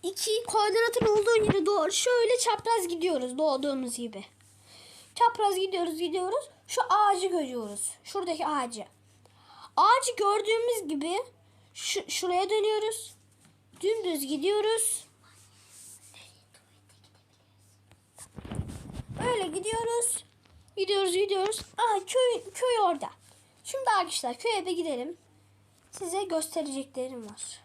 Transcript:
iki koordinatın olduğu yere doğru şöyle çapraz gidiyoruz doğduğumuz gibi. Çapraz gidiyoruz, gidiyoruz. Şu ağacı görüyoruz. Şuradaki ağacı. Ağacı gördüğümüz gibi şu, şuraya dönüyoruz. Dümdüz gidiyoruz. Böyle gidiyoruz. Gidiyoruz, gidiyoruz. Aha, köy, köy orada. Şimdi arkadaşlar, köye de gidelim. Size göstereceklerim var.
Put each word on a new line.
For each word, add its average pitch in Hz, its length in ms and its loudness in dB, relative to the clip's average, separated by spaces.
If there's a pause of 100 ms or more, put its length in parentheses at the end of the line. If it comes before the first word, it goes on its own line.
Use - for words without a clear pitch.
iki 427 440 -2
koordinatın 453 580 2
olduğu 427 400 4
yere 392 200 2
doğru 381 260 2
şöyle 480 460 2
çapraz 453 500 0
gidiyoruz 311 500 -2
doğduğumuz 269 600 0
gibi. 220 280 -10 (880)
Çapraz 440 400 4
gidiyoruz, 359 420 -2
gidiyoruz. 359 520 -2 (180)
Şu - 220 0
ağacı 403 380 4
görüyoruz. 254 640 -2 (120)
Şuradaki 349 440 -4
ağacı. 247 380 -2 (920)
Ağacı 494 400 6
gördüğümüz 427 680 2
gibi 311 300 -2 (560)
şu, - 380 -4
şuraya 370 380 0
dönüyoruz. 427 680 0 (680)
Dümdüz 359 440 0
gidiyoruz. 415 840 0 (4000)
Böyle 440 240 0
gidiyoruz. 453 800 -2 (500)
Gidiyoruz, 392 360 0
gidiyoruz. 392 480 0 (160)
Aha, 440 280 2
köy, 494 480 0
köy 494 280 0
orada. 349 280 0 (540)
Şimdi 523 260 -4
arkadaşlar, 339 480 0
köye 415 280 -2
de 370 80 -2
gidelim. 320 440 -4 (760)
Size 370 320 -4
göstereceklerim 269 1000 -4
var. - 400 -14